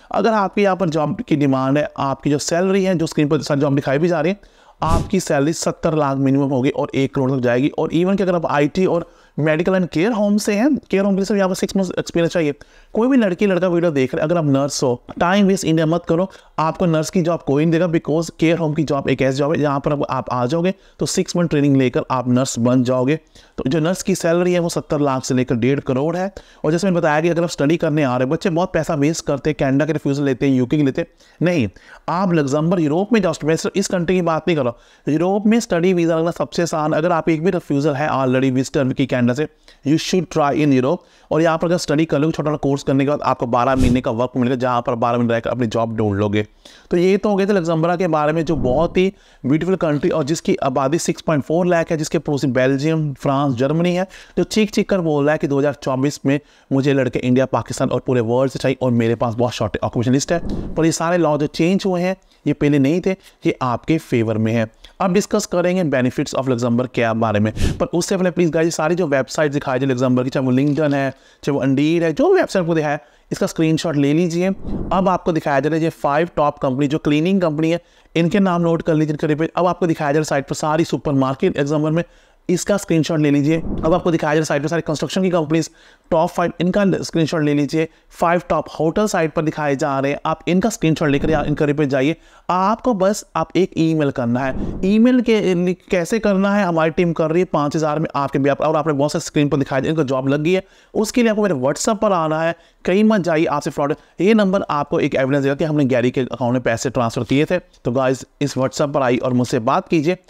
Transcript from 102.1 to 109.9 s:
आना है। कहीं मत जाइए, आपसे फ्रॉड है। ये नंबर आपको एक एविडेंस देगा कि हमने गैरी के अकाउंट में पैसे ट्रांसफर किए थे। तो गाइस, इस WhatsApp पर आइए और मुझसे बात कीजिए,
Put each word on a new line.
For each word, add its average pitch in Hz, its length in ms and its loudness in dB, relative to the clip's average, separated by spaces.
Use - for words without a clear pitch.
आना 160 300 0
है। 165 140 -2
कहीं 190 180 2
मत 214 180 4
जाइए, 160 240 0
आपसे 147 240 -4
फ्रॉड 143 220 -4
है। - 340 -6
ये 220 80 6
नंबर 196 360 2
आपको 147 300 -2
एक 143 160 0
एविडेंस 135 280 0
देगा 139 120 0
कि 139 80 -2
हमने 151 220 0
गैरी 123 260 2
के 135 100 -2
अकाउंट 120 320 -4
में 127 100 0
पैसे 117 260 -2
ट्रांसफर 117 340 -2
किए 139 220 2
थे। 180 140 -2
तो 123 60 -2
गाइस, 131 340 0
इस 139 160 -4
WhatsApp 139 360 -2
पर 147 80 0
आइए 127 160 2
और 127 160 -2
मुझसे 123 280 0
बात 139 260 0
कीजिए, 170 300 0